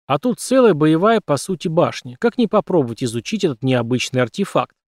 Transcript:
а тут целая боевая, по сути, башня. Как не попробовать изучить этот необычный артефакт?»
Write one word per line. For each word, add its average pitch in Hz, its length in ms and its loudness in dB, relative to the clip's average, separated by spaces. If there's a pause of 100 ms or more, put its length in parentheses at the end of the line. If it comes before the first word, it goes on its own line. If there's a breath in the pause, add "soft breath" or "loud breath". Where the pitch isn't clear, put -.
а 143 120 0
тут 247 220 -4
целая 247 320 4
боевая, 160 500 2
по 143 140 -2
сути, 185 320 -6
башня. 131 500 -2
Как - 180 -2
не 240 100 2
попробовать 156 540 -2
изучить 120 440 -4
этот 139 180 -4
необычный 127 580 0
артефакт?» 127 540 -4 (140)